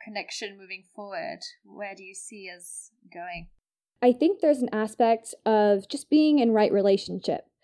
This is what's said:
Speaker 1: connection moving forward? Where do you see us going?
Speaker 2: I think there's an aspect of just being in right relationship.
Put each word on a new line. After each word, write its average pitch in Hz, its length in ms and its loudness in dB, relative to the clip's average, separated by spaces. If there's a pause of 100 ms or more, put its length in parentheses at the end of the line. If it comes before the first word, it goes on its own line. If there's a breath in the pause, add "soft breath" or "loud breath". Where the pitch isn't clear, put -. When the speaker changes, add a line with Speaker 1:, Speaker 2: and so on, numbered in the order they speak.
Speaker 1:
connection 202 560 -12
moving 190 260 -18 (100)
forward? 196 460 -10 (240)
Where 196 300 -14
do 185 80 -20
you 190 120 -20
see 196 400 -16
us - 360 -18 (220)
going? 170 360 -14 (540)
Speaker 2:
I 247 100 6
think 330 280 0
there's 294 220 2
an 247 100 -2
aspect 220 600 0 (120)
of 208 420 2
just - 220 -8
being 302 280 6
in 233 140 4
right 214 200 4
relationship. 196 760 0 (180)